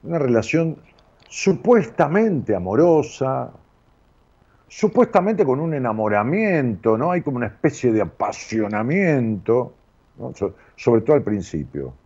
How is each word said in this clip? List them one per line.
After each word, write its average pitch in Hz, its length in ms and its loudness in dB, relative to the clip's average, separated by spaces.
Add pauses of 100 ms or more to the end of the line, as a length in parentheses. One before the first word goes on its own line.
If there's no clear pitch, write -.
una 165 160 -4
relación 147 600 0 (500)
supuestamente 185 1300 2
amorosa, 131 960 0 (1160)
supuestamente 214 760 2
con 131 160 0
un 160 140 -4
enamoramiento, 113 1200 0
¿no? 147 140 -2
Hay 180 120 -2
como 131 160 -6
una 117 80 -4
especie 123 460 -2
de 107 100 2
apasionamiento, 113 1700 -2 (440)
¿no? 127 160 -12
So-, - 200 -6 (220)
sobre 117 240 2
todo 151 160 2
al 123 60 2
principio. 73 680 -6 (140)